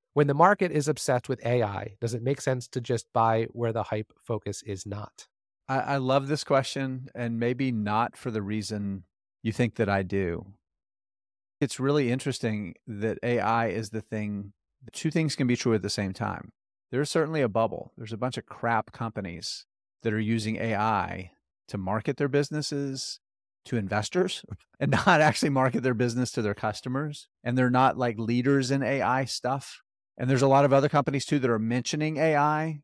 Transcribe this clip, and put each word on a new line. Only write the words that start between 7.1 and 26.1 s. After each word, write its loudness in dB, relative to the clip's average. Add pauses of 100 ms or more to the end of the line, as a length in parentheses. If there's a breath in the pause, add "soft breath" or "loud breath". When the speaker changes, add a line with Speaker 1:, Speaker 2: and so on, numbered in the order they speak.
Speaker 2:
and -4
maybe 0
not 0
for -8
the -2
reason -4 (380)
you 0
think 0
that 2
I 2
do. -2 (1080)
It's -2
really 2
interesting -4 (120)
that -4
A 0
I 0
is -4
the -8
thing. -6 (380)
Two -4
things 0
can 0
be 2
true 2
at 0
the -4
same -4
time. -8 (380)
There's -2
certainly 0
a 2
bubble. -2
There's -10
a -8
bunch -4
of -10
crap -2
companies -8 (360)
that 0
are 0
using 0
A -2
I -2 (360)
to -6
market -2
their 0
businesses, -4 (480)
to -2
investors -2 (180)
<laughs> -20
and 2
not 6
actually 4
market 2
their 2
business 0